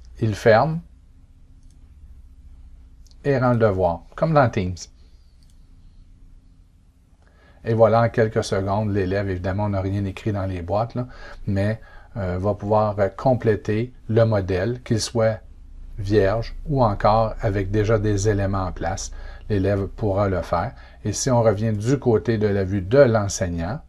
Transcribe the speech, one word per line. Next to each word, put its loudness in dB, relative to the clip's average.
il 0
ferme 4
et 2
rend 4
le 2
devoir, 2
comme 0
dans 6
Teams. -4
Et 0
voilà, 6
en 2
quelques 0
secondes, -2
l'élève, -2
évidemment, -4
on -2
n'a -2
rien -2
écrit -6
dans -4
les -6
boîtes, -4
là, -6
mais, -2
euh, -4
va 0
pouvoir, 0
euh, 2
compléter 0
le 4
modèle, -2
qu'il -2
soit 0
vierge 0
ou 0
encore 2
avec -2
déjà 2
des 0
éléments 0
en -6
place. -8
L'élève 0
pourra 0
le -2
faire. -2
Et -4
si -2
on 4
revient 2
du 0
côté 2
de 0
la 0
vue -2
de 0
l'enseignant 2